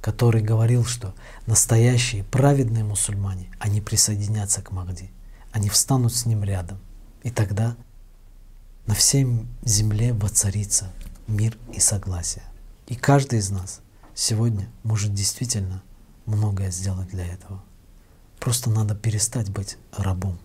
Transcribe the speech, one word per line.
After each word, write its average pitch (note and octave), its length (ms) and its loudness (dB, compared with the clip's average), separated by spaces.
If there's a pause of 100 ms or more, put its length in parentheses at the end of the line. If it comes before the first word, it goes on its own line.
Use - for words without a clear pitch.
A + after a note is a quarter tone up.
который A#2 400 4
говорил, A2+ 440 4
что - 280 -6 (320)
настоящие A2+ 800 4
праведные B2+ 600 4
мусульмане, G2 760 -4
они G#2 220 0
присоединятся G#2 840 0
к - 80 -12
Махди, F#2 400 -8 (400)
они G#2 180 0
встанут B2 460 2
с - 100 -2
ним A2 180 2
рядом. G2 360 -4 (420)
И A#2 80 -4
тогда A2 480 0 (1080)
на G#2+ 80 2
всей C3+ 320 4 (360)
земле G#2+ 500 2
воцарится G2+ 800 0 (360)
мир A2 280 0 (160)
и - 80 -10
согласие. F#2 640 -2 (440)
И A#2+ 80 -6
каждый C#3 420 4
из G2 140 0
нас F#2+ 300 -6 (340)
сегодня A2 520 0 (140)
может G#2 320 0
действительно G2 720 -4 (420)
многое G#2 460 0
сделать F#2 380 -4
для F#2 180 -6
этого. F#2 360 -12 (760)
Просто A#2+ 320 0
надо G#2 240 2
перестать G#2+ 560 -2
быть G2 260 -8 (140)
рабом. F#2 540 -2